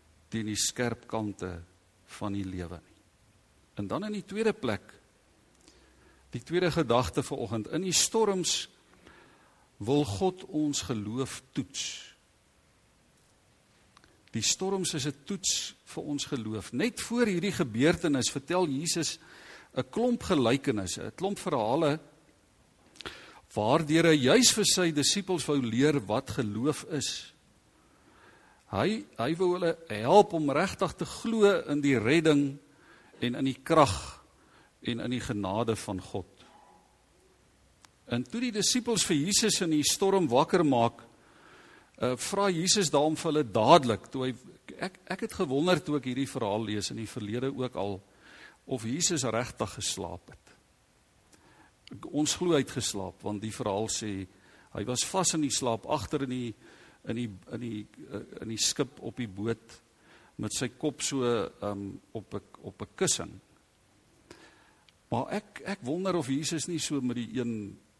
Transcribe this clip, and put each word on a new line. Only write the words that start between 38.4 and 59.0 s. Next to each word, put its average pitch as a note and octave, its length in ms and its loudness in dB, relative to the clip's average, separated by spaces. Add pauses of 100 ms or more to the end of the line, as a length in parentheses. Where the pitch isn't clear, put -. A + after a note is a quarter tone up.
die B3 80 -4
disippels A3 560 0
vir D3 140 2
Jesus G3+ 420 2
in D#3+ 80 0
die D3+ 160 2
storm F#3+ 400 2
wakker D3+ 360 4
maak, A#2+ 360 4 (960)
eh, B2+ 180 0 (140)
vra G3+ 240 2
Jesus F3+ 400 2
daarom D3+ 240 4
vir D#3+ 160 -2
hulle D3 200 2
dadelik, A#2 600 6
toe C3 140 -4
hy, B2+ 80 -4 (420)
ek, - 240 -8 (160)
ek A#3 100 -6
het - 140 -10
gewonder D#3+ 400 4
toe D3+ 160 -2
ek B2+ 160 -2
hierdie C3 160 -2
verhaal A2 400 -2
lees G#2 240 -4
in A2+ 80 -8
die G#2+ 80 -8
verlede A#2+ 440 -4
ook B2+ 240 -6
al, G2 220 -2 (720)
of A2 160 -4
Jesus D3 400 0
regtig A#2 560 -2
geslaap F2 480 -6
het. - 280 -20 (1600)
Ons - 240 0
glo F3+ 160 0
hy C#3+ 80 4
het - 160 -6
geslaap, G2 480 -6
want G#2 160 -4
die A2 120 -6
verhaal G#2+ 360 -2
sê, G2 380 -6 (500)
hy G2+ 80 -6
was B2 240 -2
vas F#3 260 0
in D3+ 140 0
die - 80 -2
slaap, A#2 320 -2
agter C#3 400 -2
in B2+ 80 -4
die, A#2+ 140 -6 (580)
in A#2 80 -4
die, A#2+ 120 -4 (240)
in A#2 80 -8
die, A2+ 260 -8 (260)
eh, - 100 -8 (200)
in A2+ 100 -8
die A2 80 -6
skip - 400 -2